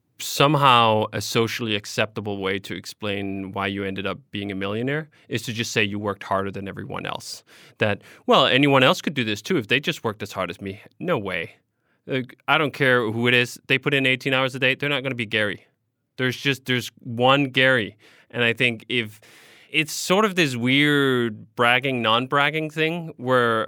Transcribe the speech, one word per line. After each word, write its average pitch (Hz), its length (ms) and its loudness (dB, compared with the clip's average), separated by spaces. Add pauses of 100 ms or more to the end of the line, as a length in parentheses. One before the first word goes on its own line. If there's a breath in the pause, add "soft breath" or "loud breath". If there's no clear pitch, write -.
(200)
somehow 123 920 4
a 107 80 -4
socially 113 560 -2
acceptable 104 640 -4
way 98 200 -2
to 98 180 -10
explain 98 760 -6
why 98 160 -4
you 98 160 -4
ended 98 240 -4
up 98 120 -6 (120)
being 101 200 -6
a 95 40 -6
millionaire 120 540 -4 (180 soft breath)
is 123 140 -4
to 131 100 -8
just 113 200 -6
say 113 120 2
you 101 160 -2
worked 104 240 -4
harder 98 260 -2
than 98 180 -8
everyone 95 380 -10
else. - 380 -10 (360 soft breath)
That, 104 220 -6 (240 loud breath)
"Well, 185 200 4
anyone 135 380 4
else - 180 4
could 165 140 -6
do 123 100 -2
this 104 160 -4
too - 160 -2
if 110 100 -2
they 131 140 0
just - 220 -6
worked 110 200 -6
as - 80 -10
hard 90 180 -4
as 85 120 -14
me." 98 200 -10 (180)
No 160 180 -2
way. 92 380 -6 (500)
Like, 131 320 -6 (100)
I 143 100 6
don't 143 160 0
care 123 380 2
who 120 160 0
it 123 60 6
is. 123 340 2
They 139 100 2
put 143 160 -2
in 135 120 2
eighteen 131 280 0
hours 131 220 0
a 127 40 -10
day. 131 160 2
They're 143 120 -4
not 139 160 -2
gonna 135 120 -4
be 117 100 -4
Gary. 104 400 -2 (520)
There's 127 200 -2
just, 135 280 -2
there's 123 240 -2 (100)
one 127 460 2
Gary. 127 520 2 (340 soft breath)
And 120 120 -2
I 117 100 4
think 117 340 0
if, 113 320 -4 (520 soft breath)
it's 151 200 -2
sort 190 320 2
of 196 120 0
this 147 200 2
weird 127 1000 2
bragging, 123 460 2
non-bragging 143 680 0
thing 160 480 -4
where, 120 500 2